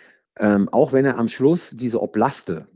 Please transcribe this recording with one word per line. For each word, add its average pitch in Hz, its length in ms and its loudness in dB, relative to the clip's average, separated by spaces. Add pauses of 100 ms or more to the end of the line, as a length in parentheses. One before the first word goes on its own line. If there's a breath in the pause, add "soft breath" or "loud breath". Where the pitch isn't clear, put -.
(380 soft breath)
Ähm, 104 300 2
auch 135 240 2
wenn 135 140 4
er 127 100 0
am 117 120 0
Schluss 156 420 0
diese 117 320 -4
Oblaste 107 720 -4